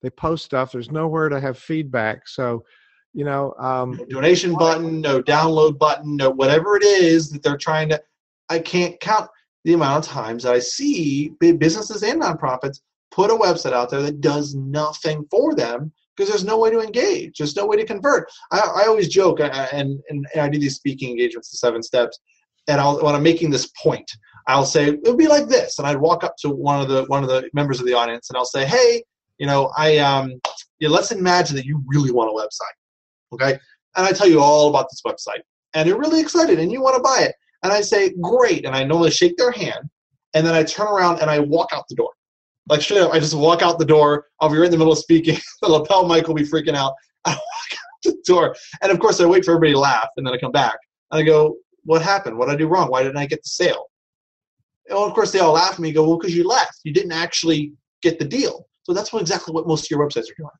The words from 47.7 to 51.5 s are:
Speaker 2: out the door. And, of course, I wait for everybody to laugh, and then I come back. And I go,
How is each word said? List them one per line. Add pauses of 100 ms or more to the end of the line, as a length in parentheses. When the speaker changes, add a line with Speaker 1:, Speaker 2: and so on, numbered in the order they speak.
Speaker 2:
out
the
door. (260)
And,
of
course,
I
wait
for
everybody
to
laugh,
and
then
I
come
back. (320)
And
I
go, (280)